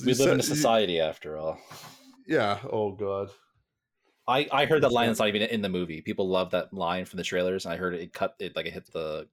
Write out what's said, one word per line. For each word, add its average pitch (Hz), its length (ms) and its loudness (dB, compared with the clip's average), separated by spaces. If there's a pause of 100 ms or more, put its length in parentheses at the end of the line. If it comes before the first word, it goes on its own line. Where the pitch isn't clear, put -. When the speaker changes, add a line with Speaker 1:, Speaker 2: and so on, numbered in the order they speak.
Speaker 1:
we 127 80 4
Speaker 2:
it's 120 80 2
Speaker 1:
live 135 120 6
in - 80 2
a - 40 0
Speaker 2:
set-, 147 120 -2
Speaker 1:
society 110 440 4
after 78 360 -4
all. 78 220 -4 (680)
Speaker 2:
Yeah. 104 320 2 (100)
Oh 107 220 -2
God. 98 380 -4 (1000)
Speaker 1:
I, 135 240 2
I 139 140 4
heard 147 160 4
that 143 40 6
Speaker 2:
It's 120 80 4
Speaker 1:
line 120 120 4
Speaker 2:
not 113 60 2
Speaker 1:
is 110 60 -2
not 110 100 4
even 104 140 0
in 110 200 -2
the 101 60 -2
movie. 87 320 -4
People 98 280 -2
love 92 240 2
that 90 200 -2
line 92 320 -2
from - 120 -14
the 87 80 -6
trailers, 92 420 0
and 85 80 -4
I - 20 -8
heard 90 180 -4
it 87 200 -8
cut, - 240 -4
it, 90 180 -8
like, 82 80 -4
it 82 80 -8
hit - 180 -14
the 78 420 -6